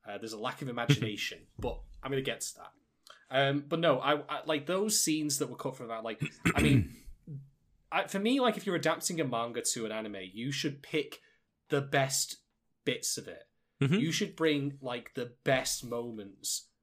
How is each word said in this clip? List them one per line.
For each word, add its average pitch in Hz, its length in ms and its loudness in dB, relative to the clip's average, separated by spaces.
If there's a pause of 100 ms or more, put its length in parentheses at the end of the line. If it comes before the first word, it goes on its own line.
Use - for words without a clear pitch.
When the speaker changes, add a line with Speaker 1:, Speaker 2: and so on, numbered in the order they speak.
Speaker 1:
Uh, 101 140 -8
there's 110 160 -8
a 107 60 -10
lack 123 240 -4
of 135 40 -4
imagination, 117 800 0
Speaker 2:
<laughs> - 120 -20
Speaker 1:
but 120 200 -4 (220)
I'm 131 80 -8
gonna 135 140 0
get 117 180 -4
to - 140 -8
that. - 160 -18 (580)
Um, 139 400 2
but 165 100 2
no, 165 200 6
I, 143 140 2 (140)
I, 143 200 -4
like, 147 180 0
those 202 340 2
scenes 151 380 2
that 139 140 -2
were 117 60 -10
cut 135 200 -6
from 120 120 -12
that, 113 140 -6
like, 110 200 -4 (320)
I - 80 4
mean, 135 360 6
<clears throat> - 60 -20 (880)
I, 196 160 2
for 196 100 -4
me, 233 220 4
like, 240 180 4
if - 80 -8
you're 185 100 0
adapting 160 460 0
a - 20 2
manga 120 380 -2
to 117 240 0
an 107 60 -6
anime, 107 260 -6 (160)
you 117 180 -4
should 139 300 -2
pick - 380 -4 (500)
the 143 100 4
best 139 580 0 (480)
bits - 340 -2
of 95 80 -12
it. 87 160 -14 (400)
Speaker 2:
Mm-hmm. 139 160 4
Speaker 1:
You 165 120 2
should 180 240 -2
bring, 143 460 2
like, 123 320 -8
the 120 200 -6 (100)
best 131 420 2
moments 117 840 -6 (140)